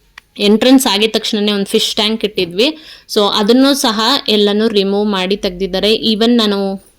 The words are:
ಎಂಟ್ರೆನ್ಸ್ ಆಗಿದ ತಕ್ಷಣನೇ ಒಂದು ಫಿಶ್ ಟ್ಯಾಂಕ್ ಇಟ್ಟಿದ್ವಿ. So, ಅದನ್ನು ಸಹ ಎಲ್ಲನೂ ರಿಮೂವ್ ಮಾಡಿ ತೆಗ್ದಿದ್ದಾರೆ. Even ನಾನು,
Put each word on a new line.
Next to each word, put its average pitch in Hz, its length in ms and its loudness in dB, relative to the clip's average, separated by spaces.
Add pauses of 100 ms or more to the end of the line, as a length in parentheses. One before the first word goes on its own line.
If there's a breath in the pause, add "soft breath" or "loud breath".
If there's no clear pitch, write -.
(400)
ಎಂಟ್ರೆನ್ಸ್ 247 480 4
ಆಗಿದ 208 260 0
ತಕ್ಷಣನೇ 208 380 -2
ಒಂದು 202 140 -2
ಫಿಶ್ - 300 -2
ಟ್ಯಾಂಕ್ 220 300 -2
ಇಟ್ಟಿದ್ವಿ. 202 520 -2 (320 loud breath)
So, - 100 -2 (140)
ಅದನ್ನು 240 400 2
ಸಹ 226 280 -2 (280)
ಎಲ್ಲನೂ 208 380 2
ರಿಮೂವ್ 202 420 0
ಮಾಡಿ 190 280 -2
ತೆಗ್ದಿದ್ದಾರೆ. 190 580 -2
Even 220 360 0
ನಾನು, 202 560 -2 (120)